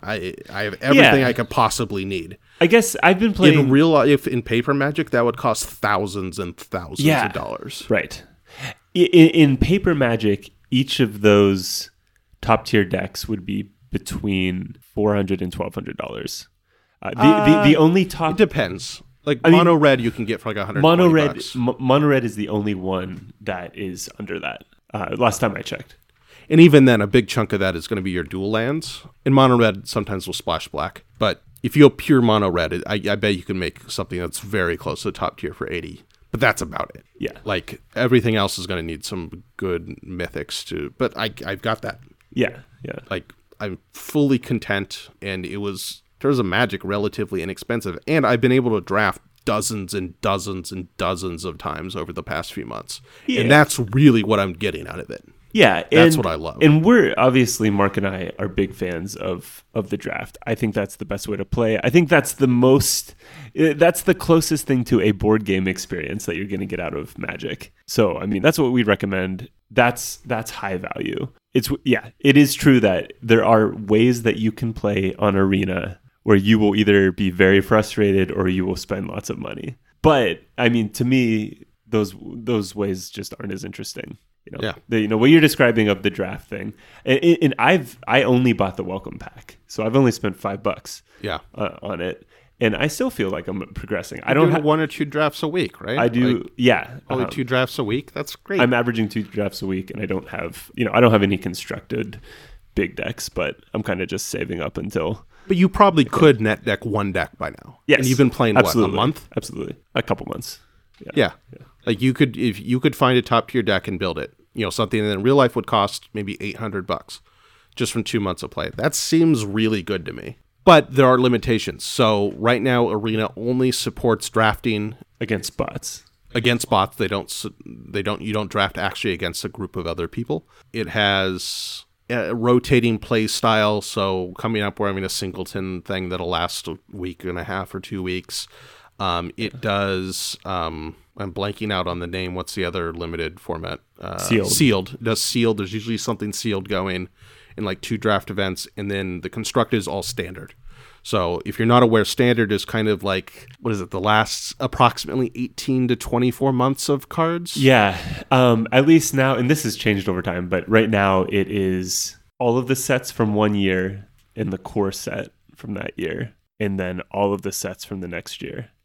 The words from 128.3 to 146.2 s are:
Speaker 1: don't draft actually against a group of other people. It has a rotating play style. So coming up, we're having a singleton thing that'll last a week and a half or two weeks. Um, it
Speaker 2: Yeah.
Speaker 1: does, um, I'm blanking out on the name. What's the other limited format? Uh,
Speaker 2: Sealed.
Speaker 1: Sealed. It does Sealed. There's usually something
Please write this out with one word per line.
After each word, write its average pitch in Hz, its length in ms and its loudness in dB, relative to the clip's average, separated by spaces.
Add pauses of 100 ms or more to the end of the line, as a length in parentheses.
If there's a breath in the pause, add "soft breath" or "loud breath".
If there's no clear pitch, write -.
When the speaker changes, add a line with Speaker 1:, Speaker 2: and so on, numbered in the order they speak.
Speaker 1:
don't 104 200 -4
draft 98 260 -2
actually 101 360 -4
against 85 300 -6
a 104 60 -6
group - 260 -12
of 85 120 -6
other 85 200 -6
people. 147 400 -8 (240 soft breath)
It 107 180 -6
has 98 960 -2 (240)
a 113 260 -4
rotating 120 640 2
play 110 260 -2
style. 107 560 0
So 92 560 -4
coming 113 240 -4
up, 101 180 -6
we're 104 80 -2
having 95 180 -4
a 95 40 -4
singleton 92 720 -8
thing 92 280 -8
that'll 90 200 -6
last 87 380 -4
a 80 100 -10 (140)
week 90 320 -12
and 87 160 -8
a 85 60 -8
half 95 280 -8
or 98 60 -10
two 95 240 -10
weeks. 92 440 -8 (520 soft breath)
Um, 87 380 -4
it 107 160 -6
Speaker 2:
Yeah. 123 80 -16
Speaker 1:
does, 98 840 -4
um, 82 500 -8 (220)
I'm 101 160 -10
blanking 104 380 -6
out 92 160 -2
on 87 120 -6
the 87 80 -8
name. 90 280 -8
What's 90 180 -10
the 95 120 -4
other 87 280 -6
limited 82 460 -8
format? 85 400 -10 (200)
Uh, 92 200 -10
Speaker 2:
Sealed. 98 320 -2
Speaker 1:
Sealed. 104 440 0
It - 80 -16
does 110 180 -2
Sealed. 113 360 0
There's 98 160 -6
usually 110 240 -6
something 104 360 -6